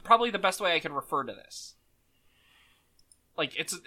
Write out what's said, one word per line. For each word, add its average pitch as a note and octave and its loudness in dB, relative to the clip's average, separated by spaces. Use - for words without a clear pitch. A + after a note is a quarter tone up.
probably A#3 6
the G3+ -4
best F#3 0
way F3+ 2
I D#3+ 2
could D3 -6
refer C#3 -2
to A2+ -6
this. - -18
Like, D3+ -4
it's, D#3+ -6
it, F3 -10